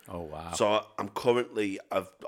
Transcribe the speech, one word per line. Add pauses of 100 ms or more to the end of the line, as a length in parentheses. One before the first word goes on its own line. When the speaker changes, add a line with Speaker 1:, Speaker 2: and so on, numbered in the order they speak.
Speaker 1:
Oh,
wow.
Speaker 2:
So
I, (160)
I'm
currently, (120)
I've, (200)